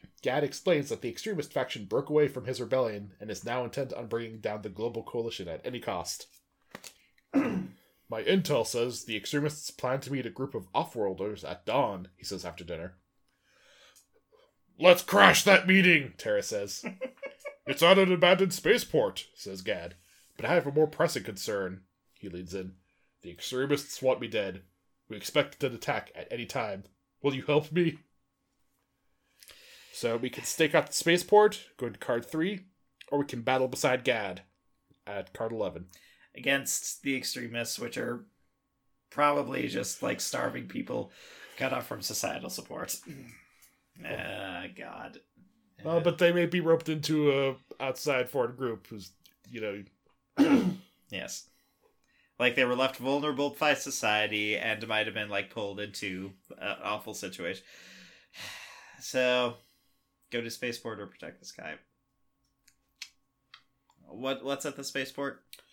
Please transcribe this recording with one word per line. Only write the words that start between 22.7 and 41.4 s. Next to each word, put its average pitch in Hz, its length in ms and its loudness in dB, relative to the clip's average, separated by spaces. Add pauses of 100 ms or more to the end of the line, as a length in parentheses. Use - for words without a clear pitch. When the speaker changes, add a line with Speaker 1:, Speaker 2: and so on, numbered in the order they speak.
Speaker 1:
"The 90 80 -14
extremists 135 720 -2
want 127 180 4
me 117 80 -6
dead. 98 340 -2 (460)
We 107 80 -10
expect - 460 0
an 127 120 -2
attack 113 400 -4
at - 180 -14
any 120 140 -6
time. 104 380 -6 (380)
Will 139 120 2
you 131 100 -4
help 151 280 2
me?" 170 260 2 (2000)
So 117 220 -2
we 123 100 -4
can 123 160 -8
stake - 300 2
out 151 140 4
the - 40 -10
spaceport, 208 760 6 (100)
go 120 100 -4
to 104 100 -10
card 117 280 -2
three, 185 400 -2 (440)
or 143 100 2
we 143 40 0
can 123 160 -6
battle 131 260 2
beside 123 380 0
Gad 104 380 -2 (640)
at 98 260 -8
card 113 200 -4
eleven. 90 340 -4 (480)
Speaker 2:
Against - 680 -2
the 135 140 -2
extremists, 120 600 -6
which 117 180 -8
are 117 300 -6 (840)
probably 147 600 2
just, - 340 -6
like, 117 180 -2
starving - 480 -4
people - 440 -6 (440)